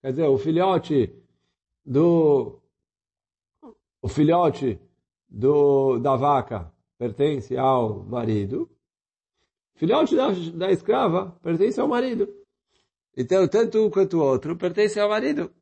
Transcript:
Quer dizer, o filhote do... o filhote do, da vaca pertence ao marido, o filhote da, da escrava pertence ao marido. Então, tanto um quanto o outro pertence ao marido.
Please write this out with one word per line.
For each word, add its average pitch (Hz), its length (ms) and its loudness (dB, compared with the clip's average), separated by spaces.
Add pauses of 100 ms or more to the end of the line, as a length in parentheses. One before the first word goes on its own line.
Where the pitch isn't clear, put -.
Quer 135 100 -6
dizer, 151 160 0
o 135 100 4
filhote 160 720 0 (720)
do... 151 760 2 (1500)
o - 20 -4
filhote 151 720 0 (480)
do, 139 680 2
da 131 180 0
vaca 123 560 -2 (240)
pertence 127 640 -4
ao 123 460 0
marido, 113 680 -4 (1040)
o - 40 -20
filhote 254 360 0
da, 269 120 2 (260)
da 180 180 -4
escrava 196 600 -2 (100)
pertence 180 400 -2
ao 254 60 0
marido. 240 440 -2 (880)
Então, 175 300 2
tanto 220 360 2
um 208 60 2
quanto 185 300 0
o 156 40 2
outro 135 320 0
pertence 208 440 -2
ao 208 100 0
marido. 269 420 -2 (100)